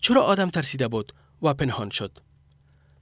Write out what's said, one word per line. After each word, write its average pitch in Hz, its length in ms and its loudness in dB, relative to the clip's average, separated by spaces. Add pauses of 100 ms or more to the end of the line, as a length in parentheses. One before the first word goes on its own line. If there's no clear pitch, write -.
چرا 254 220 4
آدم 190 280 2
ترسیده 135 380 -2
بود 110 240 -4 (300)
و 151 120 2
پنهان 120 360 -4
شد؟ - 280 -8 (840)